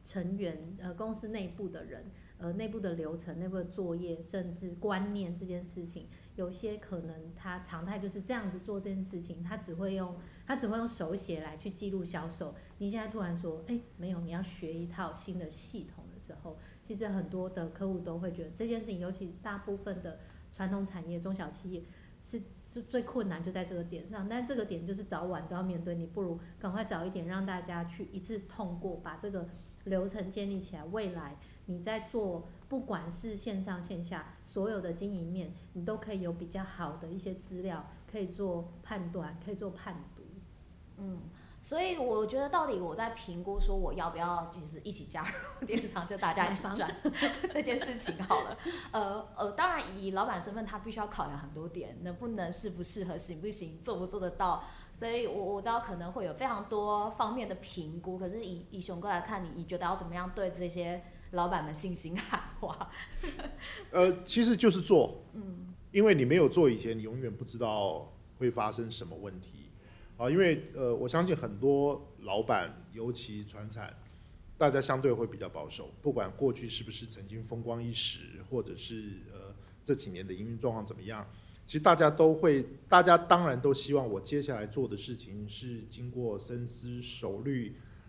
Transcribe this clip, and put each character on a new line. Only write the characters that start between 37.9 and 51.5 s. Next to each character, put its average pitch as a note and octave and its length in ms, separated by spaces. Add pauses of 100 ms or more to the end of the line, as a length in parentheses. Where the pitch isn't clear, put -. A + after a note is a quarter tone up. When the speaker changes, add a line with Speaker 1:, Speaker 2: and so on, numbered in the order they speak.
Speaker 1:
可 G#3+ 80
以 F#3 80
做 F3 540
判 F3+ 300
断， E3+ 320
可 G#3 80
以 G3+ 40
做 G3 160
判 F3 320 (120)
读。 - 80 (760)
Speaker 2:
嗯， F#3+ 200 (440)
所 D#4 200
以 F4+ 160
我 A3 300
觉 C4 100
得 C#4 120
到 D#4+ 180
底 A3+ 100
我 F3 160
在 A3+ 180
评 F3 300
估 G3 160
说 G3 160
我 F3+ 200
要 E3+ 160
不 D#3+ 80
要 E3+ 300
就 F3+ 200
是 D#3 160
一 - 80
起 - 140
加 D#3 180
入 - 420
电 G#3+ 220
商， F3 180
就 G3 120
大 F3 160
家 F3+ 160
一 G3+ 40
起 F#3 80 (140)
赚 - 0
Speaker 1:
买 F#3+ 340
房。 - 220
Speaker 2:
<laughs> - 180
这 D4+ 120
件 A#3+ 180
事 B3 160
情 F#3+ 300
好 - 180
了。 - 140 (340)
呃， G#3 340 (120)
呃， G3+ 160
当 F4 180
然 G3 260
以 F#3+ 140
老 F#3+ 140
板 G3 160
身 G3+ 120
份 A3 120
他 G#3 140
必 A3 120
须 A3 80
要 G#3 80
考 G#3 200
量 C#3+ 120
很 C#3+ 120